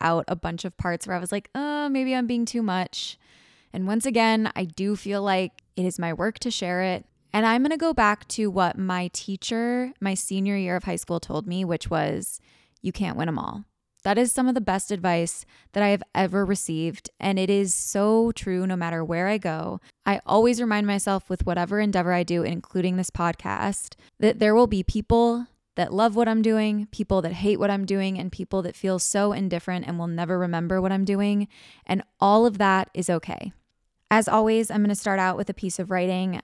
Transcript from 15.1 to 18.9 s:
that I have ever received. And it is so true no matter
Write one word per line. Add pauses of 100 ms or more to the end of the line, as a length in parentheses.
that
I
have (120)
ever
received. (100)
And
it
is
so
true
no
matter